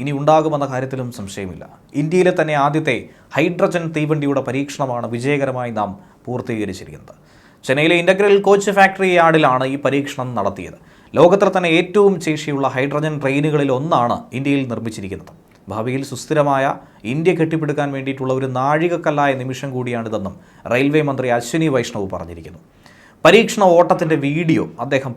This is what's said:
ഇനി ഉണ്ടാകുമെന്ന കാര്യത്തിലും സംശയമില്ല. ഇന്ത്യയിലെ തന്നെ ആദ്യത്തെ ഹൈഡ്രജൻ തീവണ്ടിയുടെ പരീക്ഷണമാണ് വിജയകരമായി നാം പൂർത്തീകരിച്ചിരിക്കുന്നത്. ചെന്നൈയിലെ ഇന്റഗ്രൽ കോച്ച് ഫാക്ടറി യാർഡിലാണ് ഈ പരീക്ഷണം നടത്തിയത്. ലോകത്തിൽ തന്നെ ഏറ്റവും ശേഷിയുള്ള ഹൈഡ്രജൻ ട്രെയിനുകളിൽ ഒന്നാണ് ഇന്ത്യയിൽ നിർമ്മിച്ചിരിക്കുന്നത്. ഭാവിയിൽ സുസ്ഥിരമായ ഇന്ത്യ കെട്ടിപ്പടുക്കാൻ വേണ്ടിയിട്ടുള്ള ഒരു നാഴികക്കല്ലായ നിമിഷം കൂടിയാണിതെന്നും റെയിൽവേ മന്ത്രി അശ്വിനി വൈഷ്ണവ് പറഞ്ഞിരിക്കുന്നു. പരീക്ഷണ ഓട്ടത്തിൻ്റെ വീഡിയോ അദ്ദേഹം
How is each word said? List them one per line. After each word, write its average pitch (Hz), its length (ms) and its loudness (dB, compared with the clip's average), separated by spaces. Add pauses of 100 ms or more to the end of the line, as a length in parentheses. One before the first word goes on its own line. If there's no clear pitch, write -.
ഇനി 143 180 -4
ഉണ്ടാകുമെന്ന 151 540 2
കാര്യത്തിലും 127 340 -6 (100)
സംശയമില്ല. 95 460 -10 (380)
ഇന്ത്യയിലെ 180 360 2
തന്നെ 156 180 0 (100)
ആദ്യത്തെ 147 300 0 (400)
ഹൈഡ്രജൻ 175 480 0 (120)
തീവണ്ടിയുടെ 143 520 0
പരീക്ഷണമാണ് 127 680 -4
വിജയകരമായി 127 640 -2
നാം 101 100 -2 (360)
പൂർത്തീകരിച്ചിരിക്കുന്നത്. 104 880 -8 (520)
ചെന്നൈയിലെ 156 380 2
ഇന്റഗ്രൽ 196 320 4 (120)
കോച്ച് 202 320 4
ഫാക്ടറി 190 400 2
യാർഡിലാണ് 151 540 4
ഈ 143 120 -4
പരീക്ഷണം 135 540 -2
നടത്തിയത്. 95 400 -6 (400)
ലോകത്തിൽ 196 380 6
തന്നെ 175 220 0
ഏറ്റവും 196 360 4 (120)
ശേഷിയുള്ള 147 480 -2
ഹൈഡ്രജൻ 147 480 -2
ട്രെയിനുകളിൽ 143 560 0
ഒന്നാണ് 127 400 0 (200)
ഇന്ത്യയിൽ 139 340 0
നിർമ്മിച്ചിരിക്കുന്നത്. 101 600 -10 (380)
ഭാവിയിൽ 127 400 -4
സുസ്ഥിരമായ 143 640 0 (400)
ഇന്ത്യ 165 260 2
കെട്ടിപ്പടുക്കാൻ 151 560 -2
വേണ്ടിയിട്ടുള്ള 131 440 -4
ഒരു 131 80 -4 (100)
നാഴികക്കല്ലായ 151 760 0 (100)
നിമിഷം 131 340 -8
കൂടിയാണിതെന്നും 113 600 -6 (360)
റെയിൽവേ 143 360 2
മന്ത്രി 127 200 -2 (100)
അശ്വിനി 160 360 0
വൈഷ്ണവ് 113 400 -2
പറഞ്ഞിരിക്കുന്നു. 85 460 -14 (640)
പരീക്ഷണ 208 380 6 (100)
ഓട്ടത്തിൻ്റെ 170 500 4
വീഡിയോ 147 400 0 (200)
അദ്ദേഹം 131 340 -2